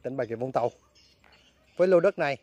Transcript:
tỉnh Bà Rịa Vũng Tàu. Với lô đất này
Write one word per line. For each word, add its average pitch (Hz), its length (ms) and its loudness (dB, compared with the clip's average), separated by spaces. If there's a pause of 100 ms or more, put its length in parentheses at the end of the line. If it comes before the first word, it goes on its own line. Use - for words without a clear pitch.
tỉnh 127 160 -10
Bà 127 80 -4
Rịa 113 100 -8
Vũng 127 160 -8
Tàu. 120 180 -2 (1080)
Với 180 100 4
lô 180 120 6
đất 185 200 2
này 143 240 -2